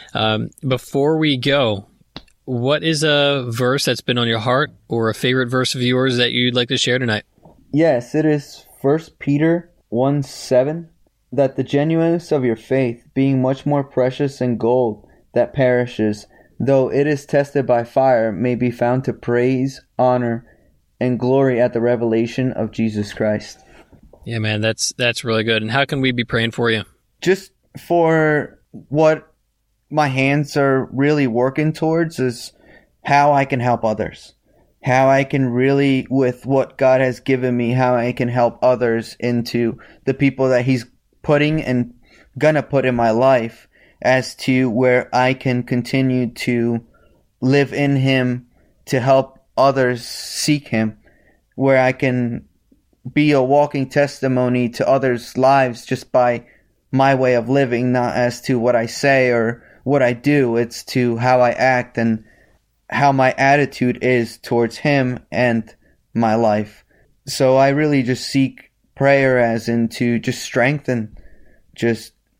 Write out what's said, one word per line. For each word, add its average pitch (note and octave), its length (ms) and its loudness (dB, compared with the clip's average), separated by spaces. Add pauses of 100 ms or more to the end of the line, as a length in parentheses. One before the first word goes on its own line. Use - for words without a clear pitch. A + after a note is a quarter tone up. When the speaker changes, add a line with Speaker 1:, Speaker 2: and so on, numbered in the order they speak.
(140)
Speaker 1:
Um, A2 360 -2 (180)
before C#3 500 0
we D3+ 200 0
go, A#2+ 480 0 (600)
what C3 380 -2
is D#3+ 200 -2
a C#3+ 440 0
verse B2 380 -2
that's B2 160 -2
been B2 160 -2
on A#2+ 100 -2
your A2+ 120 0
heart B2+ 320 -2 (160)
or A2+ 220 -2
a A2 60 -4
favorite B2+ 340 -2
verse B2+ 260 -2
of C3 60 -6
yours B2+ 360 0
that A#2+ 140 0
you'd B2 240 -2
like B2 140 0
to C3+ 80 -2
share B2+ 220 0
tonight? A2+ 240 -2 (480)
Speaker 2:
Yes, C#3+ 440 0
it D#3 100 0
is D3+ 400 -4 (160)
First D#3 380 -2
Peter D#3+ 520 0 (180)
one C3+ 340 0
seven, D3 680 -2 (420)
that C3 240 0
the C3+ 80 -2
genuineness E3 680 0
of C#3+ 120 0
your A#2 120 2
faith, B2 480 -4 (100)
being C3+ 280 2
much C3+ 240 -2
more D3 180 0
precious C3+ 560 -2
than B2 180 -2
gold A#2 500 0 (260)
that A#2+ 200 0
perishes, B2 720 0 (340)
though C3 320 2
it C#3 140 0
is D3 220 -2
tested C#3 400 0
by A#2+ 160 2
fire, A#2+ 480 2
may A#2+ 240 -2
be B2 160 0
found B2 320 0
to B2 100 -4
praise, B2+ 680 -2 (180)
honor, B2 460 0 (540)
and B2 200 -2
glory B2+ 420 2
at B2 120 0
the A2+ 80 0
revelation A#2+ 720 0
of G#2+ 180 -4
Jesus G#2+ 420 -4
Christ. G#2+ 460 -4 (680)
Speaker 1:
Yeah, A2+ 140 -6
man, G#2+ 220 -2
that's, A2 360 -2
that's A#2+ 260 -2
really A2+ 200 0
good. A2 180 0
And A2 80 -6
how C#3 160 0
can C3+ 160 -4
we C3 100 0
be A#2+ 120 -4
praying A2+ 280 -2
for A#2 200 -2
you? G#2+ 120 -2 (380)
Speaker 2:
Just F#3+ 300 -2 (360)
for D#3+ 720 0 (120)
what D3+ 600 0 (580)
my D3+ 180 0
hands C#3 500 0
are C3+ 340 2
really C#3+ 360 0
working C3 460 0
towards D#3+ 460 -4
is - 340 -6 (500)
how C#3+ 300 4
I C#3 120 2
can C3+ 140 -4
help A#2+ 260 0
others. G#2+ 480 -6 (500)
How C3 260 2
I C#3 140 4
can C3+ 260 -2
really, C3+ 600 0
with B2+ 360 -2
what C3+ 320 -2
God C3 240 4
has B2+ 180 -2
given B2+ 360 0
me, A#2+ 160 -2
how B2+ 240 2
I A#2+ 180 -2
can B2 160 -4
help A#2+ 320 0
others A#2 580 0
into A#2+ 600 -2 (260)
the C3+ 80 -2
people C3+ 360 0
that B2 160 2
he's B2+ 200 0 (360)
putting D3+ 420 0
and B2 300 -2 (440)
gonna D3 260 2
put C3+ 220 -2
in B2+ 100 0
my A#2 160 2
life A#2 560 0 (340)
as B2+ 340 0
to C3 340 0
where B2 440 0
I B2+ 200 2
can B2 300 -2
continue B2+ 640 -2
to A#2 580 -2 (560)
live C3 320 2
in C#3 240 0
him, B2+ 500 0 (380)
to C3+ 160 -2
help C3+ 380 0 (180)
others B2+ 480 0
seek - 640 -6
him, A2 280 -2 (580)
where C3 260 2
I C3 100 2
can B2 540 -4 (640)
be D3+ 200 2
a C#3 100 4
walking C#3 480 0
testimony B2+ 800 0
to - 180 -4
others' B2+ 500 -2
lives C3 480 2
just - 280 -6
by B2 320 2 (460)
my C3+ 240 4
way B2+ 180 2
of A#2 160 0
living, B2 420 0
not B2 240 0
as A#2+ 260 -2
to B2+ 160 0
what A#2+ 200 2
I A2+ 80 0
say C3 460 2
or A#2 340 -2 (180)
what C3+ 180 2
I B2 120 2
do. B2 420 0
It's A#2 300 -4
to A#2+ 320 0
how B2+ 240 4
I B2 100 4
act B2 460 -2
and A2+ 260 -2 (640)
how C#3 220 2
my C3 260 2
attitude C3+ 640 0
is A#2+ 380 0
towards A#2 380 -2
him C3+ 420 0 (120)
and A2+ 440 -2 (380)
my A2+ 220 0
life. G#2+ 480 -2 (440)
So C3 300 2
I C3+ 120 4
really D3 320 0
just B2 260 -4
seek - 440 -2 (240)
prayer C#3 420 2
as A#2 320 0
in A#2 200 0
to A#2+ 300 -2
just B2 220 -6
strengthen, B2+ 760 -2 (600)
just A#2 380 -2 (260)